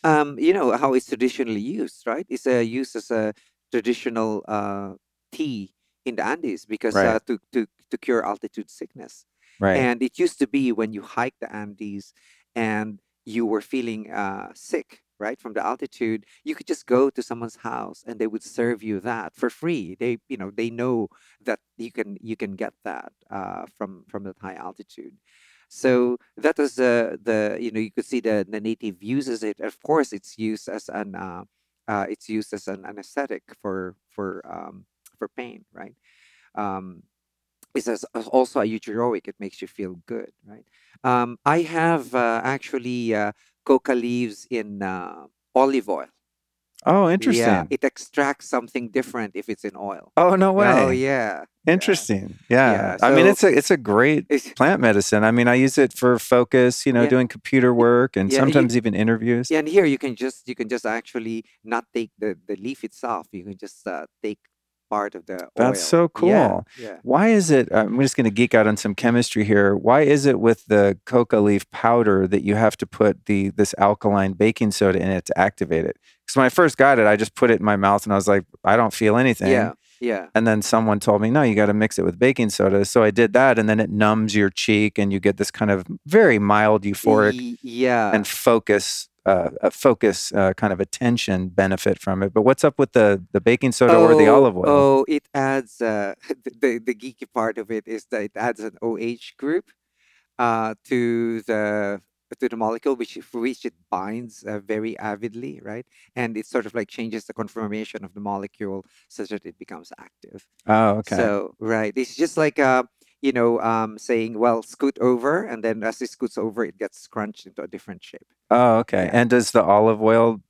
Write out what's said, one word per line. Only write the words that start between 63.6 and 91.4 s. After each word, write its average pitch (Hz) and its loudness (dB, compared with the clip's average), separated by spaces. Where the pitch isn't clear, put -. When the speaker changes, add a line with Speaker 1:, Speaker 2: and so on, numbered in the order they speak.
Speaker 1:
uh, 80 -10
take 104 -6
part 104 -4
of 92 -16
the 90 -12
Speaker 2:
That's 110 0
Speaker 1:
oil. 170 4
Speaker 2:
so - -2
Speaker 1:
Yeah, 185 4
Speaker 2:
cool. - -4
Speaker 1:
yeah. 110 -14
Speaker 2:
Why 147 2
is 196 4
it, 131 4
I'm 107 2
just 135 0
gonna 117 2
geek 117 2
out 110 6
on 107 2
some 101 -4
chemistry 117 0
here. 101 4
Why 127 4
is 143 4
it 131 4
with 113 2
the 101 4
coca 120 2
leaf 104 2
powder 107 2
that 98 2
you 101 0
have 110 2
to - -6
put - 0
the, 98 0
this 101 0
alkaline 101 2
baking 107 2
soda 95 2
in 90 -2
it 95 -2
to - -4
activate 90 0
it? - -6
'Cause - -6
when 135 6
I 127 4
first 160 4
got 135 6
it, 110 6
I 104 6
just 107 -2
put 120 4
it 110 4
in 101 -2
my 104 4
mouth 101 2
and 107 -2
I - 4
was 98 0
like, 98 2
"I 98 4
don't 113 2
feel 110 2
anything." 127 2
Speaker 1:
Yeah, 110 2
yeah. 104 -4
Speaker 2:
And 110 4
then 107 2
someone 110 2
told 104 4
me, 110 0
"No, 143 2
you 117 2
gotta 104 4
mix 107 0
it 90 0
with 87 -2
baking 127 2
soda." 98 2
So 117 2
I 107 4
did 107 2
that, 127 4
and 110 2
then 107 2
it 98 -2
numbs 107 2
your 101 4
cheek 107 0
and 101 0
you 98 -2
get 98 2
this 101 -4
kind 104 0
of 95 0
very 160 4
mild 104 4
euphoric 107 2
Speaker 1:
Y-, 120 -10
yeah. 120 0
Speaker 2:
and 104 0
focus, - 0
uh, 92 2
a - 2
focus, - 2
uh, 95 2
kind 104 -2
of 90 -4
attention 98 -2